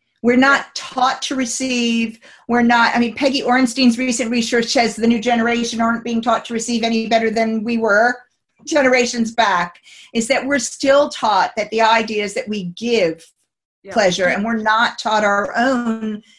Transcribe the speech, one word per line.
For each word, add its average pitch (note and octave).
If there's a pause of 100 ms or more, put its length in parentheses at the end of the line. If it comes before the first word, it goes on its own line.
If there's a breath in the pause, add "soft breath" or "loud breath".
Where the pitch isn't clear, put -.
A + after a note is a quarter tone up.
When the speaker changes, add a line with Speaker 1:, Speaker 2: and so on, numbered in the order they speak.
(220)
Speaker 1:
We're A#3+
not C4+
Speaker 2:
Yeah. -
Speaker 1:
taught B3+
to C#4
receive. A#3 (300 loud breath)
We're A#3+
not, A#3
I A#3+
mean, A#3+
Peggy C4+
Orenstein's B3
recent B3
research A#3
says A#3
the A3
new A#3
generation A#3
aren't A#3
being A#3
taught A3+
to A#3
receive A#3
any A3+
better A3+
than A3
we A#3
were A3+ (500)
generations B3
back, F#3 (320 loud breath)
is A3+
that C4
we're C#4
still C#4
taught G#3
that G#3
the A3
idea A3
is G3+
that -
we G#3
give F3+ (600)
Speaker 2:
Yeah. F#3+
Speaker 1:
pleasure F#3
and G3
we're A3+
not A3
taught G#3+
our G3+
own A3+ (160 soft breath)